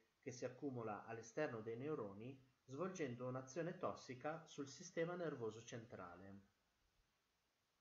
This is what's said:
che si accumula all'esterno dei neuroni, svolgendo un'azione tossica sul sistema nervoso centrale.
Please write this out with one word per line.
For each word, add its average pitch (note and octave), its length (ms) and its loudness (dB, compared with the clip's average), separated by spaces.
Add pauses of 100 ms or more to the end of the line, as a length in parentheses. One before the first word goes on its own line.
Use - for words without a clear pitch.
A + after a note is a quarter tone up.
(200)
che C#3 120 -4
si B2+ 120 -4
accumula A#2+ 640 0
all'esterno A2+ 560 0
dei A#2 160 0
neuroni, B2+ 600 0 (280)
svolgendo C3+ 600 2
un'azione D#3 520 2
tossica C3 680 0
sul C#3+ 220 -4
sistema E3+ 480 2
nervoso A#2+ 480 2
centrale. G2 760 -8 (1400)